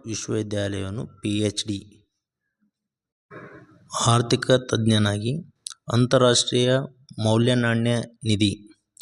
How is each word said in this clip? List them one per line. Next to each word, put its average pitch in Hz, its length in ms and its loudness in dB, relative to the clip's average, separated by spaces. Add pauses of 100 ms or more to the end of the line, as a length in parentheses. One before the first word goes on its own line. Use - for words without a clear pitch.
ವಿಶ್ವವಿದ್ಯಾಲಯವನ್ನು 104 960 -4 (120)
ಪಿ 104 220 -4
ಎಚ್ 107 260 -2
ಡಿ 101 140 -6 (2250)
ಆರ್ಥಿಕ 120 440 2 (140)
ತಜ್ಞನಾಗಿ 110 680 0 (560)
ಅಂತಾರಾಷ್ಟ್ರೀಯ 123 840 2 (480)
ಮೌಲ್ಯನಾಣ್ಯ 117 760 2 (300)
ನಿಧಿ 107 280 2 (520)